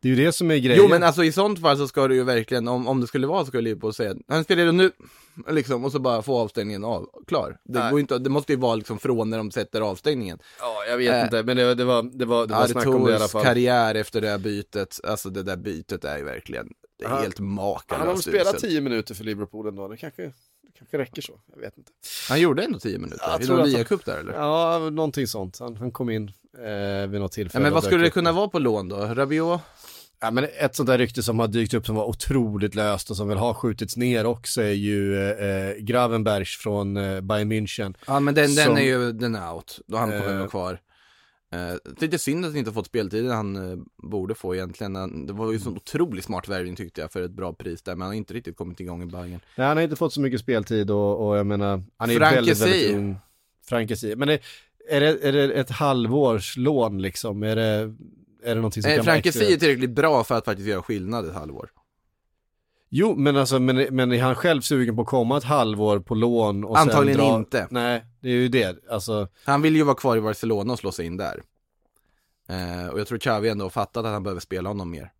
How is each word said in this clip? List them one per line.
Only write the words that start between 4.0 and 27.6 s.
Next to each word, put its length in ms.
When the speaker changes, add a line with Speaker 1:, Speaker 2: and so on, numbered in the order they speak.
Speaker 2:
"Han 100
är 40
spelredo 300
nu", 180
liksom, 340
och 80
så 60
bara 240
få 160
avstängningen 460
av, 220
klar. 380
Det 140
Speaker 1:
Nej. 120
Speaker 2:
går 80
ju 20
inte, 180
det 120
måste 220
ju 60
vara 160
liksom 240
från 320
när 80
de 120
sätter 300
avstängningen. 580
Speaker 1:
Ja, 300
jag 80
vet 160
Speaker 2:
Eh. 80
Speaker 1:
inte, 200
men 140
det, 180
det 100
var, 180
det 220
var, 220
det 80
var 120
snack 200
om 180
det 80
i 20
alla 100
Speaker 2:
Arturs 80
Speaker 1:
fall. 120
Speaker 2:
karriär 500
efter 260
det 80
här 100
bytet, 680
alltså 260
det 120
där 140
bytet 480
är 140
ju 60
verkligen, 440
det 60
är 40
Speaker 1:
Han, 140
Speaker 2:
helt 180
makalöst 480
Speaker 1:
han 180
har 80
väl 80
spelat 320
Speaker 2:
uselt. 60
Speaker 1:
tio 200
minuter 340
för 100
Liverpool 440
ändå, 200
det 80
kanske, 260
det 100
kanske 200
räcker 240
så, 100
jag 60
vet 180
inte. 120
Speaker 2:
Han 120
gjorde 240
ändå 140
tio 200
minuter, 300
Speaker 1:
Jag 140
Speaker 2:
i 20
Speaker 1:
tror 120
Speaker 2:
någon 100
Speaker 1:
att 60
han 0
Speaker 2:
ligacup 320
där, 140
eller? 140
Speaker 1:
Ja, 460
någonting 480
sånt. 340
Han, 160
han 140
kom 200
in, 180
eh, 520
vid 100
något 120
tillfälle 280